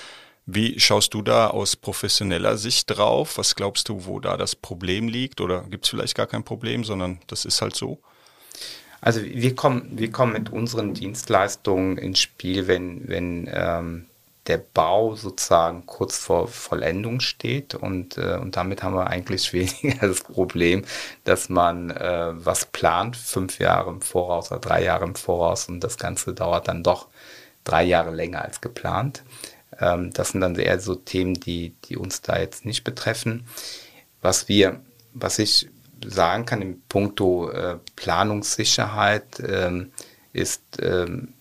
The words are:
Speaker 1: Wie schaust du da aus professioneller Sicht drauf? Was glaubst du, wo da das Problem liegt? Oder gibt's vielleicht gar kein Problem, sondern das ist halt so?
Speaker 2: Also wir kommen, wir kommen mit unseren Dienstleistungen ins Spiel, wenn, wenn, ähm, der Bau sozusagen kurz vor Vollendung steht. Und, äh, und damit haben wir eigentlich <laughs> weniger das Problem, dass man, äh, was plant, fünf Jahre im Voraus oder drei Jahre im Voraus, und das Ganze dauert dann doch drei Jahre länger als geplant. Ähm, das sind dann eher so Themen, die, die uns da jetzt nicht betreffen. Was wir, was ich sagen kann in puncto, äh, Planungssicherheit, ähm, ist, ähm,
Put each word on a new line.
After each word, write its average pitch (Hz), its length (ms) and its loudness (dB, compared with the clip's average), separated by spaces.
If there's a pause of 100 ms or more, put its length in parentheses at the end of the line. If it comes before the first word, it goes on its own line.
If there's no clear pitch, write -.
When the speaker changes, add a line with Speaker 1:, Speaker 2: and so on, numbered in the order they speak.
(460)
Speaker 1:
Wie 107 340 0
schaust - 340 4
du 107 80 -2
da 113 260 6
aus 104 280 0
professioneller 101 840 0
Sicht - 320 0
drauf? 113 480 2
Was - 180 0
glaubst 98 340 -2
du, 95 160 -6
wo 98 140 -6
da 92 180 -2
das 92 180 -2
Problem 95 520 -2
liegt? 123 340 -4
Oder 92 280 -2
gibt's - 200 -2
vielleicht - 260 -4
gar - 100 0
kein 110 180 -4
Problem, 113 400 -4
sondern 92 440 -4
das - 160 -6
ist - 180 0
halt 107 140 -2
so? - 240 -6 (1000)
Speaker 2:
Also 113 220 2
wir 123 320 0
kommen, 131 380 2
wir 110 160 -2
kommen 117 240 2
mit 110 180 -4
unseren 110 420 -2
Dienstleistungen 95 1040 2
ins 92 220 -2
Spiel, 92 480 -2
wenn, 90 420 0
wenn, 87 440 -4
ähm, 85 520 -2 (420)
der 82 100 2
Bau 101 580 2
sozusagen 87 720 2
kurz - 320 -4
vor 85 300 2
Vollendung 101 720 -2
steht. - 560 -4
Und, 95 420 -6
äh, 90 240 0
und 92 160 -6
damit 95 240 -2
haben 95 140 -2
wir 92 100 2
eigentlich 92 480 -4
<laughs> - 0 -
weniger 98 540 0
das 92 140 0
Problem, 90 640 2 (400)
dass - 260 2
man, 87 420 2
äh, 85 420 -2
was 87 320 -2
plant, 92 500 0
fünf - 440 -4
Jahre 90 320 4
im 85 100 -10
Voraus 90 500 -2
oder - 80 -6
drei 85 240 0
Jahre 87 220 0
im 90 80 -4
Voraus, 87 560 0
und 87 120 -8
das - 180 -6
Ganze - 340 -4
dauert 87 340 -2
dann 87 140 -2
doch 87 260 2 (560)
drei 82 200 4
Jahre 85 300 4
länger 82 280 -4
als - 200 -8
geplant. 104 600 -4 (580)
Ähm, 87 320 2
das - 180 -2
sind 95 120 0
dann 90 140 2
eher 92 240 2
so 98 160 -4
Themen, 92 400 0
die, 85 400 -6 (100)
die - 100 -10
uns - 260 -6
da 87 180 0
jetzt - 260 -6
nicht - 180 -4
betreffen. 117 640 -4 (760)
Was - 280 2
wir, 98 320 6 (320)
was 95 240 -2
ich - 320 2 (340)
sagen 95 420 2
kann 107 180 -2
in 92 260 -8
puncto, 95 640 2
äh, 90 260 -4 (180)
Planungssicherheit, 104 1500 0
ähm, 92 440 -2 (420)
ist, - 300 -2 (180)
ähm, 92 600 -2